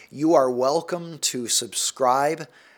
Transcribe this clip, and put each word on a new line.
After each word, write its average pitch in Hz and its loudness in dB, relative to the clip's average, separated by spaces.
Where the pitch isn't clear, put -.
you 156 2
are 131 6
welcome 160 -2
to 123 -4
subscribe 135 0